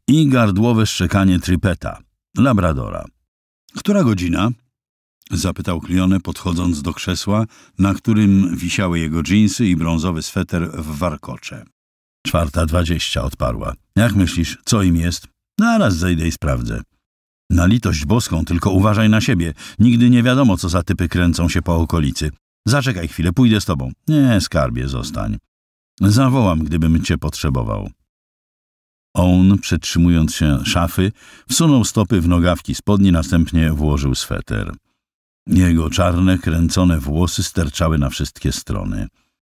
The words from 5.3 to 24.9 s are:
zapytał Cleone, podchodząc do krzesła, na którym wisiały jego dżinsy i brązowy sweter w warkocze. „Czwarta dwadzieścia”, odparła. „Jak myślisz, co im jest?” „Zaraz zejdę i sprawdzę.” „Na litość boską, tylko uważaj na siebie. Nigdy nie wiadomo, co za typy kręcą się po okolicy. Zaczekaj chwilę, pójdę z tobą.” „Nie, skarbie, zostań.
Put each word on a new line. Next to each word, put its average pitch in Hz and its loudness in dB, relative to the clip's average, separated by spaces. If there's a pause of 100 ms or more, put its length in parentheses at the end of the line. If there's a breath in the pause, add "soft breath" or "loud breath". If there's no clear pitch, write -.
zapytał 90 -4
Cleone, 92 0
podchodząc 87 -4
do 82 -6
krzesła, 101 -4 (340 soft breath)
na 98 0
którym 98 2
wisiały 87 -2
jego 82 -2
dżinsy 104 2
i 90 2
brązowy 82 -2
sweter 85 -4 (120)
w 76 -10
warkocze. - -8 (640)
„Czwarta 80 -2
dwadzieścia”, 80 -2
odparła. 58 -6 (240)
„Jak 104 2
myślisz, 85 -2
co 107 0
im 90 2
jest?” 85 -4 (320)
„Zaraz 208 2
zejdę 85 0
i 80 -2
sprawdzę.” 58 -4 (720)
„Na 85 4
litość 92 0
boską, 82 -2
tylko 87 -2
uważaj 104 2
na 107 4
siebie. 85 0 (240 loud breath)
Nigdy 120 6
nie 120 6
wiadomo, 127 2
co 90 -4
za 85 0
typy 85 -2
kręcą 85 0
się 80 -2
po 85 -2
okolicy. 78 -2 (360)
Zaczekaj 113 -2
chwilę, 87 -2
pójdę 110 4
z - -4
tobą.” 67 -4 (160)
„Nie, 135 2
skarbie, 65 -2
zostań. 53 -6 (640)